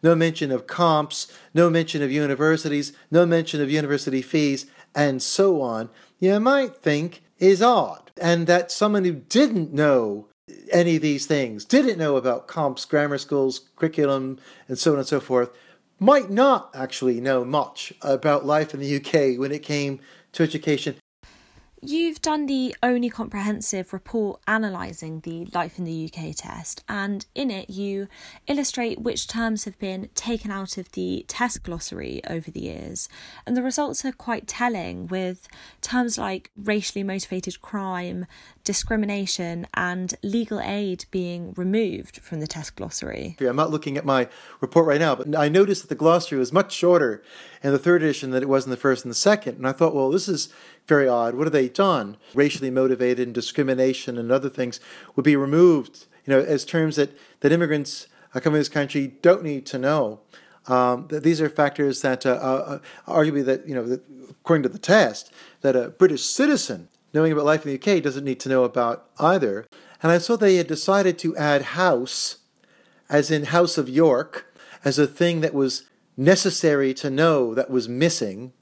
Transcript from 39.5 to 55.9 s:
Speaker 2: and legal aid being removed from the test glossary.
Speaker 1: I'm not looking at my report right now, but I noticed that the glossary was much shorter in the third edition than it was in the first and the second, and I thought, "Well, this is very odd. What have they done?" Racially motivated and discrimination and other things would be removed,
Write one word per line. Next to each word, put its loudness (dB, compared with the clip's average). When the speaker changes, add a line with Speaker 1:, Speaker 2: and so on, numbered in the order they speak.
Speaker 2:
and -4
legal -4
aid -6
being -8
removed -2
from -10
the -6
test -12
glossary. -10
Speaker 1:
I'm 0
not 0
looking -4
at -6
my 2
report 4
right 4
now, 4
but -6
I 2
noticed 4
that -18
the -4
glossary 2
was 0
much 2
shorter 4
in 2
the 2
third 4
edition -2
than 0
it -2
was 2
in -6
the -2
first 0
and -10
the -8
second, 0
and -6
I 0
thought, 2
"Well, 2
this -2
is -4
very 4
odd. 2
What -2
have -2
they 2
done?" 0
Racially 0
motivated 2
and -12
discrimination -2
and -2
other 0
things -6
would 0
be 6
removed, 4